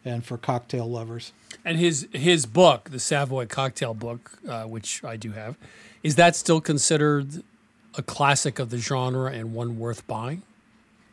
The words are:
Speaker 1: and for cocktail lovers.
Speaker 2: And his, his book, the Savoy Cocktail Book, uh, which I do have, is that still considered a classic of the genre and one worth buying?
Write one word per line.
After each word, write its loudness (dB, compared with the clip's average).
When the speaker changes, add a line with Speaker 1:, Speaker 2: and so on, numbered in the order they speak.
Speaker 1:
and -6
for -8
cocktail -4
lovers. -10
Speaker 2:
And -2
his, 2
his 4
book, 6
the -8
Savoy -2
Cocktail -4
Book, -12
uh, -8
which -10
I -10
do -8
have, -12
is 0
that 8
still 2
considered 0
a -6
classic 2
of -6
the -6
genre -2
and -8
one -6
worth -8
buying? -8